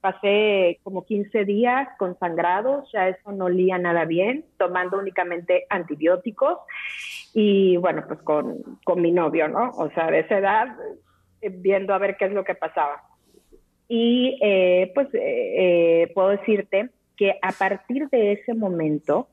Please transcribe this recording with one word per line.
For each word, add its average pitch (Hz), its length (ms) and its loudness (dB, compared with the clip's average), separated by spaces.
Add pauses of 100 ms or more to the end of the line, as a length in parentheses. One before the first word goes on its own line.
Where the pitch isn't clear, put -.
Pasé 196 800 2
como 190 220 -10
quince 202 400 -2
días 240 520 0
con 180 220 -4
sangrados, 185 760 -2
ya 190 160 0
eso 190 220 -8
no 196 140 -6
olía 185 340 2
nada 170 280 0
bien, 196 380 0 (120)
tomando 180 420 -2
únicamente 180 720 -2
antibióticos 180 880 -2 (720)
y, 196 440 4
bueno, 165 320 0
pues 156 140 -8
con, - 600 -4
con 175 180 0
mi 170 100 4
novio, 160 340 2
¿no? 208 300 -2
O 156 140 -4
sea, 165 200 -2
de 160 100 2
esa 196 180 0
edad, 208 280 2 (760)
eh, 214 60 -6
viendo 190 460 0
a 190 40 0
ver 196 180 -2
qué 196 80 -2
es 190 80 -2
lo 196 100 -2
que 185 140 -6
pasaba. 151 460 -4 (880)
Y, 240 520 2
eh, 185 520 4
pues, 277 200 0
eh, 165 880 2
eh, 170 120 -2
puedo 190 140 2
decirte 202 600 0 (260)
que 196 240 0
a 190 120 -4
partir 233 580 -4
de 214 220 2
ese 208 200 -6
momento 170 800 -2